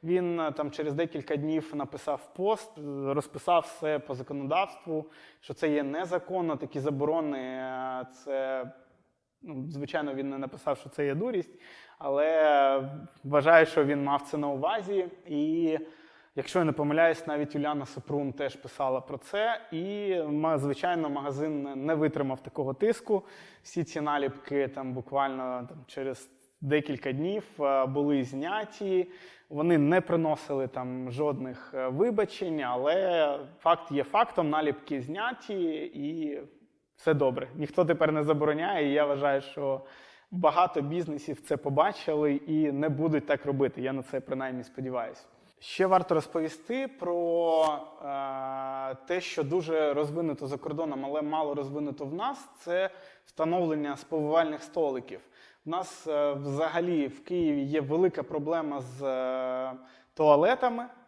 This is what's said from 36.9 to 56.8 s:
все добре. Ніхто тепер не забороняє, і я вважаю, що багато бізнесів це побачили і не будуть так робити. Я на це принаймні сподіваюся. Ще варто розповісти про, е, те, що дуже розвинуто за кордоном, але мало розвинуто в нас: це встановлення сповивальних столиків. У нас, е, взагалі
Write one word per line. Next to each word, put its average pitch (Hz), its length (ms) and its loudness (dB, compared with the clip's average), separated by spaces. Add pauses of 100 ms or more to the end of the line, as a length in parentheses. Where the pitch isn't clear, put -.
все 160 180 2
добре. 131 400 2
Ніхто 156 300 2
тепер 156 280 4
не 151 120 2
забороняє, 151 640 2
і 139 40 2
я 147 120 4
вважаю, 139 360 2
що 135 400 -4 (500)
багато 175 520 4
бізнесів 151 580 -4
це - 160 -2
побачили 151 760 2
і 151 380 0
не 143 160 0
будуть 151 380 0
так 143 200 0
робити. 135 360 0
Я 131 100 -2
на 135 100 -4
це 131 180 -6
принаймні 131 440 -6
сподіваюся. 127 600 -8 (340)
Ще - 280 -2
варто 185 280 4
розповісти 160 760 -2
про, 170 760 2 (380)
е, 135 920 -6
те, 175 260 -4
що 175 220 -6
дуже 156 520 0
розвинуто 147 520 -2
за 139 100 -6
кордоном, 147 480 -6
але 143 180 -4
мало 151 320 -2
розвинуто 143 500 -6
в 139 100 -8
нас: 226 340 -6 (100)
це 185 320 -2 (360)
встановлення 156 720 0
сповивальних 151 640 0
столиків. 131 580 -4 (460)
У 151 40 -8
нас, - 360 -6
е, 147 260 2
взагалі 151 760 0